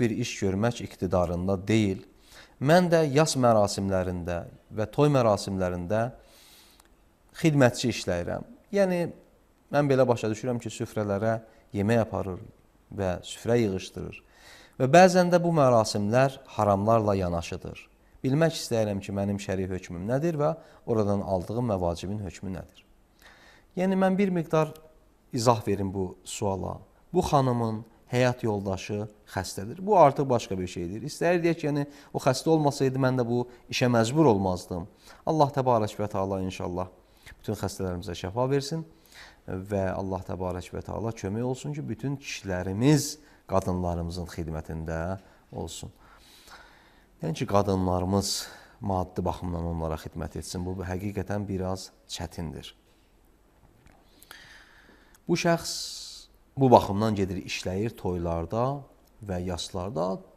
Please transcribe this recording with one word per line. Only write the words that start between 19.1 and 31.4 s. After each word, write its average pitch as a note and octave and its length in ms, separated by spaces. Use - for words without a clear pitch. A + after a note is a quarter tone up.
mənim G2+ 300
şəri F#2+ 280
hökmüm F2+ 380
nədir D3 320
və D#3 140
oradan G2+ 360
aldığım G2+ 500
və F#2 80
vacibin F2+ 440
hökmü F#2+ 300
nədir? - 300
Yəni, F#3+ 220
mən F#3+ 200
bir G3 160
miqdar D#3 360
izah A#2 340
verim G2 280
bu F#2+ 200
suala. F#2 540
Bu F3 100
xanımın A#2+ 600
həyat B2 340
yoldaşı G#2 600
xəstədir. G2 520
Bu G#3 120
artıq C#3+ 320
başqa A2 280
bir F2+ 120
şeydir. F#2 320
İstəyir E3 400